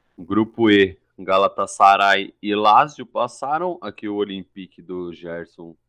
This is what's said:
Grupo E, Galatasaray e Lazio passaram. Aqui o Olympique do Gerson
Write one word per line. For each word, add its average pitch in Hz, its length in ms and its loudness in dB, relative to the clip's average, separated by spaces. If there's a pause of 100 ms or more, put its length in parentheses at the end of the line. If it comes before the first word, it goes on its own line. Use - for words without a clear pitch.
(180)
Grupo 107 520 -2
E, 98 280 4 (200)
Galatasaray 98 1200 2
e 104 140 -4
Lazio 110 500 2
passaram. 147 760 -6
Aqui 107 260 -12
o 104 80 -6
Olympique 98 680 -10
do 87 300 -10
Gerson 85 640 -16 (140)